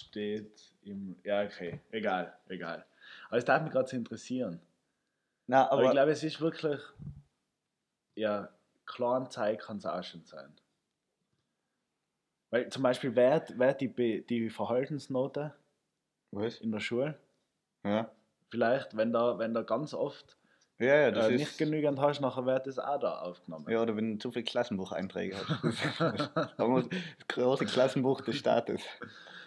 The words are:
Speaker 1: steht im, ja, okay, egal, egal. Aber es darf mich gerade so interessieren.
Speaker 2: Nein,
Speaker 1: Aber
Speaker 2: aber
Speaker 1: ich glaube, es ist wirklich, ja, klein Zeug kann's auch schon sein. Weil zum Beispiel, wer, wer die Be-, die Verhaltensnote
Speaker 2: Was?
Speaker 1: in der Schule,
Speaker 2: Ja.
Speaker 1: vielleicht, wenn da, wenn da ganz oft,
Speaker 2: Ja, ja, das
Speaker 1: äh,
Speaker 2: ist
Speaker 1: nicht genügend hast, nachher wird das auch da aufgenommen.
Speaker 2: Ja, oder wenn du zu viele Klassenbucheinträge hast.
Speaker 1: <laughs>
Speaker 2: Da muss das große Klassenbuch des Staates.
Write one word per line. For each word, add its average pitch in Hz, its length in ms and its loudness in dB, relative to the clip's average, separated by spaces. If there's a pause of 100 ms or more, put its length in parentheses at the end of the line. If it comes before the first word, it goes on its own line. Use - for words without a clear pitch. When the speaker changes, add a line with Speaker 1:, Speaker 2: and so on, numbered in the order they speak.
Speaker 1:
steht 104 760 -8
im, 98 420 -10
ja, 101 180 0
okay, 95 380 -8 (100)
egal, 95 460 -2 (120)
egal. 85 360 -10 (440)
Aber 117 100 0
es 123 60 0
darf 143 180 4
mich 156 100 -6
gerade 127 160 2
so 131 80 -6
interessieren. 113 640 -6 (880)
Speaker 2:
Nein, 131 160 6
Speaker 1:
Aber - 100 4
Speaker 2:
aber 139 120 6
Speaker 1:
ich 131 80 8
glaube, 143 180 6
es 139 120 -2
ist 156 180 -6
wirklich, 151 400 -2 (1400)
ja, 104 320 -2 (360)
klein 127 460 -2
Zeug 107 340 -2
kann's 101 220 -10
auch 87 160 -4
schon 85 220 -16
sein. 73 280 -18 (2000)
Weil 123 200 0
zum 131 120 -4
Beispiel, 127 320 2
wer, 127 300 6 (120)
wer 127 180 4
die 131 140 -2
Be-, 113 340 0
die 113 280 -2
Verhaltensnote 135 1040 -2 (800)
Speaker 2:
Was? 107 280 -6
Speaker 1:
in 110 120 -4
der 104 80 -4
Schule, 135 380 -2 (640)
Speaker 2:
Ja. 107 260 0 (400)
Speaker 1:
vielleicht, 117 460 2
wenn 117 160 2
da, 117 260 4
wenn 113 160 -2
da 113 80 0
ganz 127 320 -4
oft, - 420 -6 (420)
Speaker 2:
Ja, 127 180 6
ja, 143 140 6
das 110 180 4
Speaker 1:
äh, 123 60 6
Speaker 2:
ist 127 60 4
Speaker 1:
nicht - 180 -4
genügend 147 420 2
hast, 143 200 2
nachher 127 260 -2
wird 131 200 2
das 135 120 -6
auch 143 220 -2
da 87 200 -2
aufgenommen. 82 480 -10
Speaker 2:
Ja, 113 140 2
oder 113 140 0
wenn 110 180 0
du 107 40 -6
zu 123 140 -6
viele 120 120 -6
Klassenbucheinträge 95 920 -4
hast. 127 1040 -2
Speaker 1:
<laughs> - 200 -4
Speaker 2:
Da 107 80 2
muss 127 220 4
das 123 400 -8
große 127 380 2
Klassenbuch 131 560 4
des - 140 -2
Staates. 117 440 2 (680)